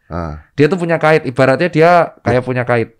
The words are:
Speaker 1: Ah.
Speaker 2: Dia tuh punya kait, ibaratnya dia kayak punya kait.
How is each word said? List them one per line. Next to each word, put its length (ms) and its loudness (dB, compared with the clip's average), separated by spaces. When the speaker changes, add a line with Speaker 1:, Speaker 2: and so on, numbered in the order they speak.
Speaker 1:
Ah. 460 -10
Speaker 2:
Dia 120 2
tuh 100 0
punya 220 -2
kait, 260 2
ibaratnya 440 0
dia 220 2
kayak 220 -2
punya 220 -4
kait. 360 -4